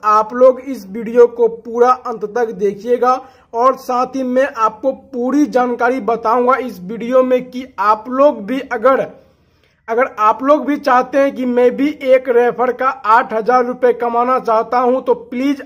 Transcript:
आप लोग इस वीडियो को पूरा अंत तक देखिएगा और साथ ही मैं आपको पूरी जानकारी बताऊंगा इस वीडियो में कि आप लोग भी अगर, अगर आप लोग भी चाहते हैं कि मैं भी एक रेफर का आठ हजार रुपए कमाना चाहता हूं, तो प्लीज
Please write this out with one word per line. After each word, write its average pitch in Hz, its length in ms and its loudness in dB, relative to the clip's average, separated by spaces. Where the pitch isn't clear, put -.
आप 214 300 2
लोग 254 280 4
इस 247 260 -10
वीडियो 233 400 2
को 233 200 0
पूरा 240 420 0
अंत 247 360 -4
तक 226 260 -2
देखिएगा 220 680 -2
और 247 220 2
साथ 254 400 -4
ही 269 80 -4
मैं 254 220 0
आपको 226 460 -2
पूरी 269 540 -2
जानकारी 247 560 0
बताऊंगा 233 560 0
इस 233 240 -10
वीडियो 233 400 0
में 254 220 0
कि 247 220 -12
आप 214 300 0
लोग 269 320 2
भी 254 200 -4
अगर, 247 380 0
अगर 240 320 -2
आप 220 220 2
लोग 277 240 2
भी 285 120 -2
चाहते 254 400 0
हैं 277 160 2
कि 254 120 -6
मैं 247 260 2
भी 277 160 -2
एक 262 260 2
रेफर 240 420 2
का 254 160 -2
आठ 233 440 2
हजार 233 340 2
रुपए 247 280 0
कमाना 240 460 0
चाहता 226 380 0
हूं, 254 220 2
तो 254 140 0
प्लीज 269 520 -4